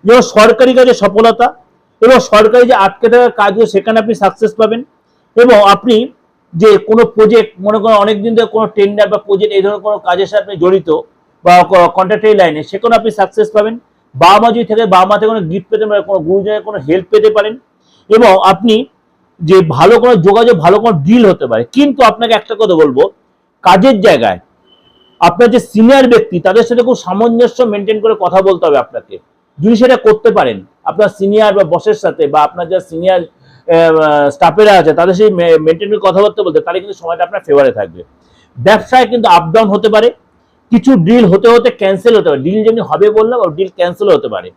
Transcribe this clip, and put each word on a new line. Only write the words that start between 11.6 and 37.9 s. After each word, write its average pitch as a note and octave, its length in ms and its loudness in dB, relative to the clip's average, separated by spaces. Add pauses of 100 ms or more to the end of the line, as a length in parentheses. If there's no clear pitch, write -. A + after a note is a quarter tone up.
ক-, F3 320 2
কন্ট্রাক্টরি G#3+ 400 0
লাইনে, D#3+ 280 0
সেখানে A3+ 340 -4
আপনি A3 140 -2
সাকসেস G#3 420 -4
পাবেন। A3 260 -2 (360)
বাবা F3+ 260 2
মা A#3 100 2
যদি A3+ 140 -4
থাকে, A3+ 220 -2
বাবা G3 180 2
মা G3+ 140 -2
থেকে G#3+ 80 -2
কোনো G#3+ 220 -4
গিফট F#3 200 -8
পেতে G#3+ 180 -4
পারেন, G#3 160 -2
কোনো G3+ 160 -4
গুরুজনের G3 440 -4
কোনো G#3 160 -12
হেল্প D#3+ 320 -4
পেতে G#3+ 200 2
পারেন। G#3+ 280 -4 (500)
এবং G#3 340 4
আপনি G#3+ 440 0 (580)
যে F#3 240 4
ভালো F3 320 2
কোনো B3 140 2
যোগাযোগ, G3+ 440 2
ভালো F3+ 200 2
কোনো A3 200 0
ডিল G#3+ 280 2
হতে - 200 0
পারে। A#2 260 -2
কিন্তু C#4 300 0
আপনাকে A3 320 0
একটা G#3+ 200 -6
কথা G#3 200 -4
বলবো, D3+ 360 0 (520)
কাজের G3+ 380 2
জায়গায় A#2 380 0 (800)
আপনার A3+ 300 2
যে A#3+ 100 0
সিনিয়র B3 480 2
ব্যক্তি, G#3+ 320 0
তাদের G3 220 0
সাথে A#3+ 200 -2
খুব A#3+ 120 0
সামঞ্জস্য A#3 680 -2
মেনটেন G#3 380 -4
করে A3 200 0
কথা F#3+ 220 0
বলতে F#3 240 0
হবে C#3+ 120 0
আপনাকে। A2 400 -10 (420)
যদি G#3+ 160 0
সেটা B3 200 2
করতে A3 340 0
পারেন B2+ 340 -4 (200)
আপনার E3+ 240 -2
সিনিয়র G3+ 460 0
বা G3 100 2
বসের F3 300 -2
সাথে E3 320 -4
বা D3+ 160 0
আপনার E3+ 260 -6
যা F#3 120 -4
সিনিয়র, F3+ 400 -4
আহ, D#3+ 1120 -2
স্টাফেরা F3+ 420 2
আছে, D#3+ 220 2
তাদের F3 200 0
সেই G#3+ 160 2
মে-, E3+ 300 0
মেনটেন E3 280 -4
করে G#3 140 -4
কথাবার্তা G3+ 400 -2
বলতে, E3 180 -2
তাহলে F3 200 -8
কিন্তু G3 180 -16
সময়টা E3+ 260 -6
আপনার F#3 220 -10
ফেভারে C#3 260 0
থাকবে। F2+ 300 -10 (560)